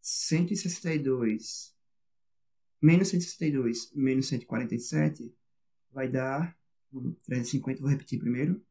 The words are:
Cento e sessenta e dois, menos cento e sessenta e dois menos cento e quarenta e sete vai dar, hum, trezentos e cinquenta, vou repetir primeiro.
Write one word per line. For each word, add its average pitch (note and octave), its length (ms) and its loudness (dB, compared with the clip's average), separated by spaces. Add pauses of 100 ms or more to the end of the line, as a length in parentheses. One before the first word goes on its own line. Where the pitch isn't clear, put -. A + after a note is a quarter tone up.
Cento - 500 0
e G3 60 -2
sessenta E3+ 360 -4
e D#3 60 0
dois, B2 720 -2 (1080)
menos E3+ 260 8
cento F3 140 2
e - 20 -2
sessenta - 220 -6
e D3+ 80 2
dois A#2 420 -2
menos C3 320 2
cento B2+ 160 -2
e - 20 -20
quarenta A#2+ 300 -4
e A#2+ 40 -2
sete D3+ 540 -2 (560)
vai C3 220 -4
dar, C3+ 420 -2 (380)
hum, C3 320 -6
trezentos B2 240 -4
e - 40 -6
cinquenta, C3 280 -2
vou C3+ 100 -2
repetir - 300 -2
primeiro. C3+ 500 0